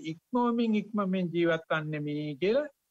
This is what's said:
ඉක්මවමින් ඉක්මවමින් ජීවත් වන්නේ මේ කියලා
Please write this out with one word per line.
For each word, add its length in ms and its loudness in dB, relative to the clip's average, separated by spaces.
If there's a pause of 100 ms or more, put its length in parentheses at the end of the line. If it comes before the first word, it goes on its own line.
ඉක්මවමින් 720 0
ඉක්මවමින් 540 0
ජීවත් 380 2
වන්නේ 340 -4
මේ 360 -4
කියලා 320 2 (220)